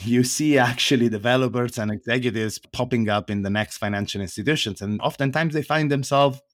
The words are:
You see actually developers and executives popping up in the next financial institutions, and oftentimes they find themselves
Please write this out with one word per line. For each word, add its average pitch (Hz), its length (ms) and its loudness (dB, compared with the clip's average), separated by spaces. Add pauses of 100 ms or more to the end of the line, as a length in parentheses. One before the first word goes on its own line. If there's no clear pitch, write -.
You 117 220 2
see 147 360 2
actually 123 500 2
developers 120 680 0
and 107 120 -2
executives 113 680 -2
popping 123 500 -2
up 104 220 0
in 101 100 0
the 98 80 -2
next 104 300 -2
financial 101 420 -4
institutions, 107 640 -4
and 101 180 -4
oftentimes 147 540 -2
they 151 80 -2
find 151 280 0
themselves 139 520 2 (120)